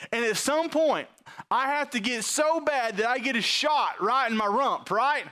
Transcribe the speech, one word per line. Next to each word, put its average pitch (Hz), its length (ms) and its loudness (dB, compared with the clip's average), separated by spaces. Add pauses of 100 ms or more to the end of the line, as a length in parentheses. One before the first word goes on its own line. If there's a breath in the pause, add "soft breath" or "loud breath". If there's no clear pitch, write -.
(120)
And 233 120 -2
at 214 140 0
some 311 320 0
point, 277 380 2 (420 loud breath)
I 254 180 2
have 285 240 -2
to 240 80 -2
get 226 240 -2
so 311 360 2
bad 254 380 -2
that 220 100 0
I 254 100 0
get 247 180 -2
a 214 60 0
shot 254 600 0
right 240 280 2
in 220 80 0
my 214 100 2
rump, 208 440 0
right? 240 400 0